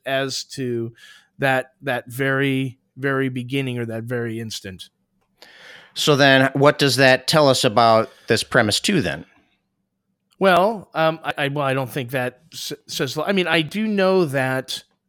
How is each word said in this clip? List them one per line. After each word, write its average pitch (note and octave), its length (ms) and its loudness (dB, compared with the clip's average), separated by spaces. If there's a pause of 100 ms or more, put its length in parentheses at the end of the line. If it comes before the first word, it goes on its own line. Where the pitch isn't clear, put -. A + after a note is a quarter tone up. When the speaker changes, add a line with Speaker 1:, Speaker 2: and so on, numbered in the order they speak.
Speaker 1:
as C3+ 400 -4
to A#2 500 -8 (440)
that, C3 340 -2 (100)
that B2+ 240 -6
very, C3+ 720 -2 (180)
very C3+ 320 -4
beginning B2+ 500 -6
or A#2 80 -6
that A2+ 180 -8
very A#2 340 -6
instant. G#2 500 -12 (1080)
Speaker 2:
So D3 220 2
then C3+ 360 6
what D3 260 4
does C3 180 2
that C3 300 4
tell D3+ 220 4
us B2+ 160 2
about A2+ 460 4 (160)
this A2+ 160 0
premise A2 380 0
two G3 200 0
then? E2 240 -6 (1120)
Speaker 1:
Well, F#3 540 2
um, D#3+ 320 0
I, D3 140 -6
I, C#3+ 100 -2
well, C#3+ 160 -2
I C3+ 80 0
don't C3+ 180 -4
think B2 200 -6
that B2+ 320 -6 (100)
s-, - 200 -12 (140)
says, C#3 320 -6
I D#3 140 -4
mean, F#3 140 0
I E3 160 0
do G3+ 240 -4
know F#3+ 400 2
that C3 580 -4 (240)